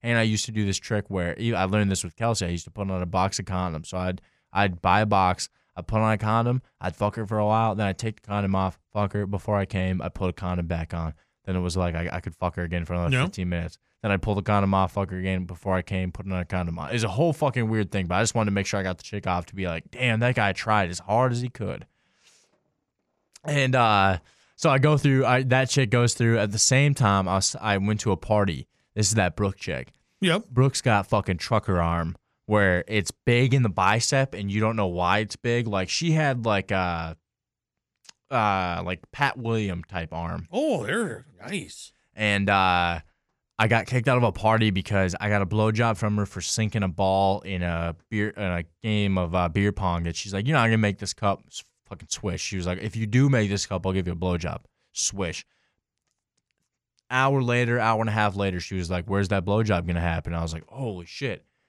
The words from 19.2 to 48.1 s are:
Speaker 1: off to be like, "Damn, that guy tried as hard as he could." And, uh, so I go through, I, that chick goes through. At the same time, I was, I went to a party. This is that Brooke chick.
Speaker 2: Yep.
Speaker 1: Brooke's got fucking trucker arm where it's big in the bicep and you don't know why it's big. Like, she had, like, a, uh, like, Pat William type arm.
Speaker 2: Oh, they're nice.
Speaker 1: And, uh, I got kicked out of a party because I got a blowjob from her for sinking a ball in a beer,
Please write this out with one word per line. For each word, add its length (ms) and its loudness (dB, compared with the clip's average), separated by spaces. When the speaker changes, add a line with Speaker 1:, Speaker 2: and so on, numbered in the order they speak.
Speaker 1:
off 220 -2
to 80 -20
be 100 -6
like, 260 -6
"Damn, 280 0
that 160 2
guy 160 2
tried 380 0
as 100 -8
hard 320 2
as 80 -2
he 80 -4
could." 400 -8
And, 280 2
uh, 440 6
so 120 2
I 80 6
go 200 6
through, 280 4
I, 180 4
that 260 4
chick 200 2
goes 240 4
through. 240 4
At 140 0
the 80 -2
same 340 4
time, 360 4
I 60 2
was, 240 0
I 180 0
went 240 0
to 100 0
a 60 2
party. 500 0
This 140 2
is 80 0
that 220 2
Brooke 200 0
chick. 320 -8
Speaker 2:
Yep. 300 0
Speaker 1:
Brooke's 320 2
got 260 2
fucking 300 0
trucker 440 0
arm 360 -2
where 420 4
it's 240 -2
big 420 2
in 100 4
the 60 2
bicep 680 2
and 160 -4
you 80 0
don't 160 0
know 120 0
why 320 2
it's 180 -6
big. 300 -2
Like, 220 -2
she 220 -2
had, 340 0
like, 240 0
a, 460 -2
uh, 560 0
like, 260 -8
Pat 260 -6
William 480 -4
type 280 -10
arm. 380 -10
Speaker 2:
Oh, 340 -4
they're 400 -6
nice. 540 -12
Speaker 1:
And, 340 0
uh, 500 2
I 100 2
got 180 0
kicked 220 -2
out 100 4
of 60 2
a 80 2
party 400 2
because 480 0
I 100 -4
got 120 2
a 40 0
blowjob 520 0
from 200 -2
her 80 0
for 160 -10
sinking 420 -2
a 60 0
ball 520 2
in 220 -6
a 320 -2
beer, 200 -2